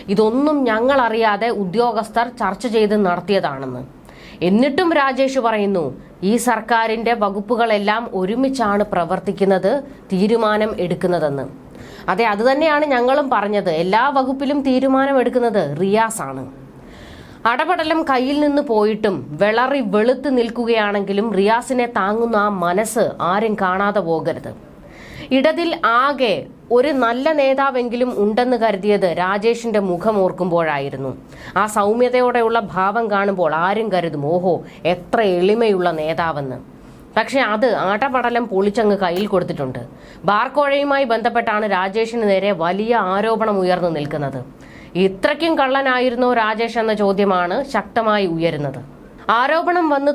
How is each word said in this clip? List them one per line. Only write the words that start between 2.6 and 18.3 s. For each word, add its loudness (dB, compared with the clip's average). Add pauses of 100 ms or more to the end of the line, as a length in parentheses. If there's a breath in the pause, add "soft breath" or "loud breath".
ചെയ്ത് 2
നടത്തിയതാണെന്ന്. -2 (460 loud breath)
എന്നിട്ടും 2
രാജേഷ് 2
പറയുന്നു 0 (220 loud breath)
ഈ 2
സർക്കാരിന്റെ 0
വകുപ്പുകളെല്ലാം 0
ഒരുമിച്ചാണ് 0
പ്രവർത്തിക്കുന്നത്, 0 (280 loud breath)
തീരുമാനം 2
എടുക്കുന്നതെന്ന്. -2 (680 loud breath)
അതെ, 2
അത് 2
തന്നെയാണ് 2
ഞങ്ങളും 2
പറഞ്ഞത്. 0
എല്ലാ 2
വകുപ്പിലും 0
തീരുമാനം 2
എടുക്കുന്നത് 0
റിയാസാണ്. -2 (1000 loud breath)
അടപടലം 0
കയ്യിൽ 0